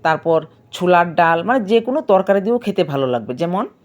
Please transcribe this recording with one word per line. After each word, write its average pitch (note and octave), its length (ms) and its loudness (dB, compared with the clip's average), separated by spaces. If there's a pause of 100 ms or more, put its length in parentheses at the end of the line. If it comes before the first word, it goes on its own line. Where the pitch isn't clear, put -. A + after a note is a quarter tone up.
তারপর D#3+ 360 0 (320)
ছোলার F3 440 2
ডাল, E3 280 4
মানে A#3+ 160 0 (100)
যে A3+ 120 4
কোনো B3+ 180 -4 (120)
তরকারি F#3+ 340 2
দিয়েও A#3+ 140 0
খেতে G3+ 240 -2
ভালো C#3 300 -2
লাগবে, A#2+ 280 -4
যেমন F3 220 -4 (220)